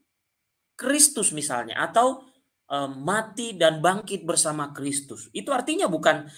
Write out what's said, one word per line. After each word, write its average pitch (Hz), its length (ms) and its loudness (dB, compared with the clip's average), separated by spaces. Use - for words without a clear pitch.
Kristus 254 560 2
misalnya. 123 480 -4
Atau, 254 400 2
eh, 139 160 -2
mati 190 720 -4
dan 160 240 4
bangkit 185 400 0
bersama 151 480 -2
Kristus. 139 640 -6
Itu 196 160 -4
artinya 311 400 0
bukan, 165 460 0